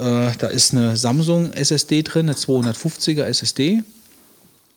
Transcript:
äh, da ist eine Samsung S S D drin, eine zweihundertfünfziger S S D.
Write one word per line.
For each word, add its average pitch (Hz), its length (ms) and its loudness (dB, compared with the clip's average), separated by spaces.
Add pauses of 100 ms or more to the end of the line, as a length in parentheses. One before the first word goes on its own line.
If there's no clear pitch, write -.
äh, 120 360 2
da 110 100 -2
ist - 260 0
eine 117 240 2
Samsung 160 560 0
S 147 180 -2
S 143 160 0
D 151 140 2
drin, 160 260 -2
eine 139 80 0
zweihundertfünfziger 135 880 -2
S 123 160 -2
S - 120 -4
D. 202 300 2 (920)